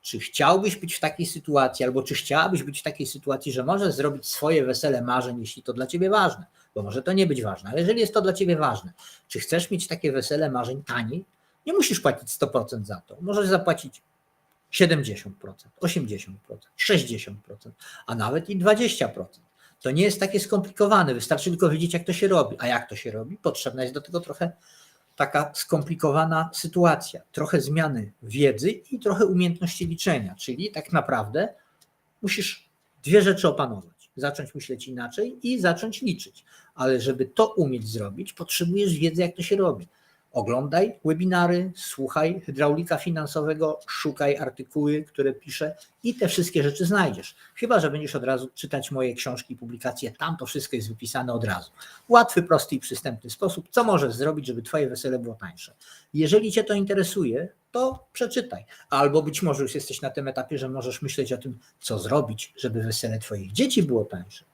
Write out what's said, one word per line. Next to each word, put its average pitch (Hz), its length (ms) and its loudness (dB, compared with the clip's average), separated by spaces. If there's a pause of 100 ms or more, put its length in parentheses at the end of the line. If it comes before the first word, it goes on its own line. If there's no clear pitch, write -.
czy - 180 -10
chciałbyś 185 560 4
być - 200 -8
w - 40 -8
takiej 165 260 -2
sytuacji, 139 600 2
albo 127 180 0
czy - 100 -4
chciałabyś 156 500 2
być 139 160 -8
w - 40 -12
takiej 151 240 -6
sytuacji, 135 440 -4
że 127 120 -2
możesz 190 300 2
zrobić 139 340 -2
swoje 151 380 2
wesele 127 360 0
marzeń, 123 380 -2
jeśli - 240 -10
to 123 100 -6
dla 127 140 -4
ciebie 180 220 0
ważne, 190 360 2 (300)
bo 107 80 -4
może 107 200 -6
to 180 100 0
nie 190 140 4
być 131 160 0
ważne, 98 260 -6
ale 139 100 -2
jeżeli 214 200 2
jest 220 140 2
to 220 80 4
dla 185 120 2
ciebie 180 220 2
ważne, 117 380 -2 (340)
czy - 120 -6
chcesz 170 320 0
mieć 180 160 -2
takie 160 240 0
wesele 143 400 0
marzeń 127 320 -4
taniej? 123 420 -4 (400)
Nie 320 80 -2
musisz 330 260 2
płacić - 320 0
sto - 160 -2
procent 107 400 -4
za 95 140 -10
to, - 200 -20
możesz 196 260 0
zapłacić 185 540 0 (680)
siedemdziesiąt 131 680 2
procent, - 440 -20
osiemdziesiąt 104 600 -4
procent, - 340 -20
sześćdziesiąt 120 680 0
procent, - 340 -20 (320)
a 117 80 -4
nawet 131 340 -2
i 202 80 -2
dwadzieścia 208 500 4
procent. - 380 -10 (360)
To 127 100 0
nie 160 120 4
jest 202 160 2
takie 196 200 2
skomplikowane, 196 720 4
wystarczy 139 360 -2
tylko 170 200 4
wiedzieć, 165 240 0
jak 170 120 -2
to 180 80 -2
się 196 140 2
robi. 165 320 4
A 120 80 -2
jak 120 220 0
to 104 60 -12
się 110 160 -10
robi? 117 260 -8
Potrzebna 131 460 -4
jest 127 100 -6
do 143 80 -6
tego 170 180 -6
trochę 170 320 -6 (640)
taka 147 380 0
skomplikowana 160 1000 0
sytuacja, 165 680 2 (100)
trochę 147 300 0
zmiany 139 500 -2 (120)
wiedzy 127 480 2
i - 280 -8
trochę 196 260 2
umiejętności 180 640 0
liczenia, 143 480 -2
czyli 165 360 -8
tak 160 220 -6
naprawdę 131 600 0 (680)
musisz - 480 -4 (340)
dwie 196 180 8
rzeczy 185 260 4
opanować. 120 680 -4
Zacząć 143 400 -6
myśleć - 320 -10
inaczej 131 560 -6
i 240 180 -2
zacząć 180 400 0
liczyć. - 440 -6 (300)
Ale 131 260 0
żeby 127 240 0
to 220 220 4
umieć 131 400 -2
zrobić, 104 460 -8
potrzebujesz 175 600 0
wiedzy, 160 280 0
jak 175 140 0
to 185 80 -8
się 202 120 2
robi. 147 320 0 (460)
Oglądaj 139 720 0
webinary, 175 720 4
słuchaj 156 640 -2
hydraulika 147 560 0
finansowego, 156 880 -2
szukaj 143 500 0
artykuły, 147 680 -2
które 135 300 0
piszę 151 420 -6 (280)
i 233 120 -2
te 190 120 2
wszystkie 170 360 2
rzeczy 143 220 0
znajdziesz. 165 500 0 (200)
Chyba 233 240 4
że 156 120 2
będziesz 151 240 -6
od 127 80 -2
razu 131 300 -2
czytać 143 380 -6
moje 127 240 -2
książki, 123 400 -8
publikacje, 120 560 -8
tam 156 260 -6
to 127 80 -10
wszystko - 300 -6
jest 107 140 -4
wypisane 123 440 -6
od 117 100 -2
razu. - 280 -4 (380)
Łatwy, 233 340 6
prosty 151 320 2
i 127 40 -2
przystępny 120 500 -8
sposób, 170 420 -4
co 240 120 4
możesz 156 300 2
zrobić, 143 340 -2
żeby 120 140 -6
twoje 139 280 -2
wesele 127 300 -4
było 117 160 -8
tańsze. - 380 -16 (400)
Jeżeli 185 380 4
cię 220 120 4
to 214 100 -2
interesuje, 185 760 0 (220)
to 262 420 -2
przeczytaj. 247 520 -4 (240)
Albo 143 320 4
być 147 200 -4
może 143 220 2
już 127 120 -4
jesteś - 260 -6
na 135 80 -4
tym 139 180 -6
etapie, 131 300 -6
że 131 120 -4
możesz 127 320 -6
myśleć 131 320 -2
o 120 40 -4
tym, 123 220 -10 (200)
co 110 200 -4
zrobić, 110 580 -2
żeby 113 260 -4
wesele 110 360 -4
twoich 98 320 -10
dzieci 240 320 4
było 120 220 2
tańsze. - 480 -14